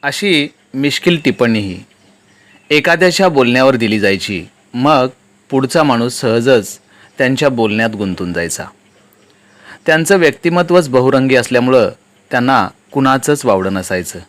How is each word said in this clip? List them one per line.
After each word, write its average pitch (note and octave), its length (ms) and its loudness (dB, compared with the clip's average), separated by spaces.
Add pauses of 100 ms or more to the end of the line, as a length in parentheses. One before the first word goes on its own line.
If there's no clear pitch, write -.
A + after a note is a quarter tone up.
अशी D3 440 -2 (260)
मिश्किल C#3+ 520 -2
टिप्पणीही A2 580 -2 (840)
एखाद्याच्या E3+ 600 2
बोलण्यावर C3 460 2
दिली A2 240 -2
जायची. G2 460 -4 (280)
मग C3 340 0 (420)
पुढचा C3+ 340 0
माणूस B2 300 0
सहजच A#2 680 0 (380)
त्यांच्या C3+ 320 0
बोलण्यात A2+ 460 -2
गुंतून F#2 380 -6
जायचा. E2+ 320 -8 (1200)
त्यांचं D#3+ 320 2
व्यक्तिमत्वच E3+ 720 2
बहुरंगी C3 460 2
असल्यामुळं B2 560 2 (400)
त्यांना B2 380 0 (220)
कुणाचंच C3+ 540 0
वावडं G2 280 0
नसायचं. F#2 560 -6